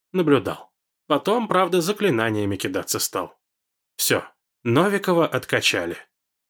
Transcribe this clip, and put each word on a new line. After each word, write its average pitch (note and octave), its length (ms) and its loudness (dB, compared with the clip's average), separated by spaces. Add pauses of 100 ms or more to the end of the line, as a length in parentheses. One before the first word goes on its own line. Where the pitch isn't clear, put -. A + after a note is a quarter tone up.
(140)
Наблюдал. C#3 580 0 (360)
Потом, G#3 400 0
правда, F3+ 340 2
заклинаниями A2+ 760 0
кидаться F#2+ 440 -4
стал. - 400 -6 (560)
Все. - 280 0 (400)
Новикова F3 600 2
откачали. G2+ 720 -2 (520)